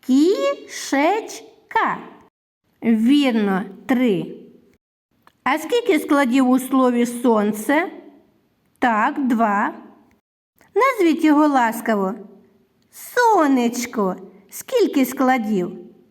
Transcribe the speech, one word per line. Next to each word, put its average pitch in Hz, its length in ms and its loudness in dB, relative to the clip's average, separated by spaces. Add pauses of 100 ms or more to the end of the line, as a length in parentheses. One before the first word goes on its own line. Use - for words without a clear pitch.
Кішечка. 381 2000 -2 (840)
Вірно, 226 800 2 (220)
три. 247 520 -2 (1040)
А 262 140 0
скільки 349 420 0
складів 269 500 2
у 254 100 4
слові 254 460 0
сонце? 233 840 0 (880)
Так, 254 480 0
два. 226 460 0 (1000)
Назвіть 415 480 2
його 302 240 4
ласкаво. 226 680 -2 (760)
Сонечко. 240 1200 0 (340)
Скільки 349 560 0
складів? 233 680 -2 (400)